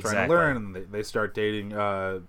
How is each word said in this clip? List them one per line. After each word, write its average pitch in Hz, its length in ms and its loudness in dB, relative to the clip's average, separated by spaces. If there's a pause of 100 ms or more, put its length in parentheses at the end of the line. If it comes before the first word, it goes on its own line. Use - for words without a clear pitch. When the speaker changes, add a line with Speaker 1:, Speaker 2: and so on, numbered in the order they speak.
Speaker 1:
trying - 20 -10
to 107 60 0 (140)
Speaker 2:
Exactly. 160 140 4
Speaker 1:
learn 151 200 4
and 101 200 -8
they, 92 60 -8
they 101 220 -6
start 107 300 -2
dating, 107 380 -2
uh, 98 460 0 (100)